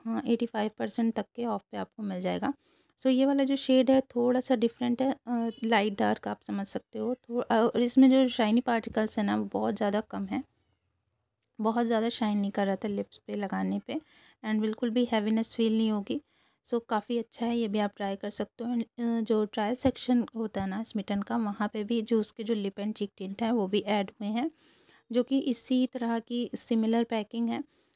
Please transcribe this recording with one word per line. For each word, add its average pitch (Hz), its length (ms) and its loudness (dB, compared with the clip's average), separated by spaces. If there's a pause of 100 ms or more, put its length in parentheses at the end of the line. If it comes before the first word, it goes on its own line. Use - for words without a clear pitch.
हाँ, 220 180 -2
एटी 233 220 2
फ़ाइव 214 320 -2
परसेंट 226 380 0
तक 208 100 -2 (100)
के 240 100 -6
ऑफ 208 160 -4 (100)
पे 214 60 -8
आपको 196 260 -8
मिल 185 180 -4
जाएगा। 180 320 -2 (460)
So, - 80 -2
ये 262 180 4
वाला 277 180 4
जो 269 120 2
शेड 262 360 4
है 262 140 6
थोड़ा 247 340 0
सा 254 160 0
डिफरेंट 233 460 0
है, 262 100 2
अ, 233 380 -4 (160)
लाइट 214 340 2
डार्क 214 280 0
आप 208 160 -6
समझ 202 240 -6
सकते - 320 -10
हो। 226 160 -2
थो-, 240 260 -6
अ, - 140 0
और 233 260 4
इसमें 262 300 8
जो 262 180 6
शाइनी 233 320 2
पार्टिकल्स 220 560 -2
हैं 208 80 0
ना 208 120 2
वो 214 160 -2
बहुत 214 220 0
ज़्यादा 208 340 0
कम 196 160 -6
है, 196 180 -4 (1160)
बहुत 226 260 2
ज़्यादा 226 260 2
शाइन 208 260 0
नहीं 202 140 0
कर 202 140 0
रहा 190 100 2
था 202 120 -6
लिप्स 202 400 -6
पे 208 80 -8
लगाने 190 440 -2
पे 240 200 -6 (440)
and 220 180 0
बिल्कुल 220 280 -2
भी 240 160 2
हैवीनेस 220 500 0
फील 226 220 2
नहीं 220 140 2
होगी। 208 300 -4 (440)
So, 233 240 -4
काफ़ी 226 280 -2
अच्छा 226 280 -6
है, 233 120 0
ये 226 100 0
भी 208 120 0
आप 202 180 0
ट्राई 196 180 -4
कर 208 160 -8
सकते - 320 -8
हो। 240 120 -4
And, 226 80 0
अ, 233 380 -4
जो 214 240 2
ट्रायल 214 320 -2
सेक्शन 247 480 2 (100)
होता 220 260 -4
है 196 80 -4
ना 202 160 -4
स्मिटन 202 360 -4
का, 226 180 -4
वहाँ 208 340 -2
पे 214 100 -4
भी 233 200 0
जो 220 160 2
उसके 214 240 -4
जो 226 120 -2
लिप 196 240 -4
and 214 140 -4
cheek - 280 -6
tint 190 200 -8
है 226 120 0
वो 208 140 2
भी 202 120 2
ऐड 202 320 0
हुए 208 180 -8
हैं 240 220 -2 (600)
जो 240 120 2
कि 269 160 0
इसी 254 480 2
तरह 233 320 -4
की 240 380 -6
सिमिलर 226 480 2
पैकिंग 226 440 -2
है। 233 140 -4 (320)